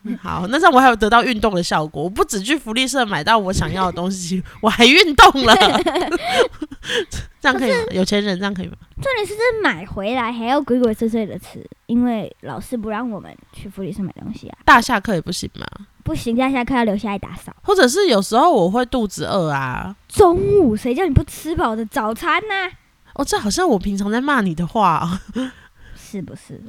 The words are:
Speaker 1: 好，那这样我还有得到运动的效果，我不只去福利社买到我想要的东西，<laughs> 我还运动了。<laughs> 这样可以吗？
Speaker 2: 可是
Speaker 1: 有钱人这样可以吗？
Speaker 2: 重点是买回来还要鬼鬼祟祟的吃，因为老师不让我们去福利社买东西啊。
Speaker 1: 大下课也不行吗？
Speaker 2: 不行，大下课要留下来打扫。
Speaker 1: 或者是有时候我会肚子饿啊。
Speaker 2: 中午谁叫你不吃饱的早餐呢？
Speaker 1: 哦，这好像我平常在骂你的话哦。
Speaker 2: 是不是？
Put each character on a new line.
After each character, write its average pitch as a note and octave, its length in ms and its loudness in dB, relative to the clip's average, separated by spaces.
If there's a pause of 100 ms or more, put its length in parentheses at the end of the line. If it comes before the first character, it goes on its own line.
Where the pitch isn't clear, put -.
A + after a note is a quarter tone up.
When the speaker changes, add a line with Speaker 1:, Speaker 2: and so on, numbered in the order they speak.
(220)
Speaker 1:
好， E3+ 260 -6
那 B3 120 0
这 F4+ 60 6
样 E4+ 60 8
我 B3+ 80 6
还 C4 80 8
有 A#3+ 80 4
得 G#3 140 0
到 A#3 140 4
运 A3+ 180 -2
动 G#3+ 120 2
的 F3+ 80 0
效 E3 240 -2
果， D#3 180 -8
我 F3+ 60 -4
不 C4 140 0
只 G3+ 180 -4
去 C4+ 160 0
福 A3 140 -8
利 B3+ 160 0
社 B3 180 0
买 E3+ 180 -4
到 A3+ 140 4
我 F#3+ 140 0
想 E3+ 200 -2
要 F#3 160 -2
的 F3 40 -2
东 F3 180 -4
西， F#3 320 -4 (100)
<laughs> - 100 -20
我 G#3+ 80 2
还 A#3 160 6
运 D#4 300 6
动 D4+ 300 8
了。 A3 100 8
<laughs> - 40 6 (1800)
这 - 80 2
样 F#4+ 80 2
可 C4+ 100 -2
以 C5 40 2
吗？ B4+ 140 2
Speaker 2:
可 - 60 -8
是 F3+ 60 -4
Speaker 1:
有 F#3 80 2
钱 G#3 180 -2
人 G3 140 -4
这 G3 80 -6
样 G3+ 80 -4
可 F#3 80 -10
以 E3+ 60 -10
吗？ - 60 -14 (280)
Speaker 2:
重 - 40 -6 (100)
点 G#4 100 -4
是 G4 80 -8 (280)
买 A3+ 240 -2
回 G#3+ 300 -6
来 A#3 160 -4
还 A3+ 140 -8
要 C#4 160 0
鬼 B3+ 180 0
鬼 A#3 140 2
祟 A3+ 160 -2
祟 A3 160 -2
的 D#3+ 120 -10
吃， - 300 -18 (200)
因 A#3+ 180 0
为 A3+ 360 -4
老 A#2+ 180 -12
师 B3 180 -10
不 A3 120 -8
让 A3+ 200 -8
我 G3+ 100 -10
们 D#2 160 -20 (160)
去 - 160 -18
福 G3 140 -14
利 F#3+ 100 -8
社 G3+ 100 -10
买 F#3 120 -8
东 - 200 -12
西 - 140 -16
啊。 - 160 -20
Speaker 1:
大 C4 160 6
下 A3+ 200 -2
课 G#3 160 -4
也 D#3+ 40 0
不 - 120 -8
行 - 240 -8
吗？ - 100 -14 (380)
Speaker 2:
不 D#4+ 120 -6
行， A#3 220 -4
大 C4 120 0
下 C4 140 -2
课 B3+ 100 -4
要 A#3+ 120 0
留 G3+ 100 0
下 G#3+ 140 -6
来 G3+ 100 -6
打 - 160 -14
扫。 - 180 -18 (100)
Speaker 1:
或 - 120 2
者 D#4 120 6
是 F#4 200 2
有 G#3 140 4
时 G#3+ 160 0
候 D#4 120 6
我 F#3+ 220 2
会 B3 140 0
肚 A#3+ 200 -2
子 F3 200 -8
饿 E3 240 -2
啊。 C#3 440 -6 (140)
Speaker 2:
中 F4 300 4 (220)
午 A#3+ 160 4
谁 A#3+ 200 -4
叫 D#4+ 100 0
你 C#4 60 0
不 C#4+ 120 6
吃 - 320 -8
饱 C4 200 0
的 A3+ 100 -6
早 A3 280 -4
餐 E4 340 -2
呢？ F#4+ 220 -2 (440)
Speaker 1:
哦， C#4 120 -4
这 G#4 120 -2
好 A#3 120 -2
像 F4 180 0
我 A3 120 2
平 G3 180 -4
常 G3+ 140 -4
在 A#3 100 0
骂 C#4 200 0
你 F#3 120 0
的 E3+ 120 -4
话 F3+ 340 2 (340)
哦。 B3+ 160 -6 (460)
Speaker 2:
是 - 260 -14
不 - 140 -14
是？ - 340 -20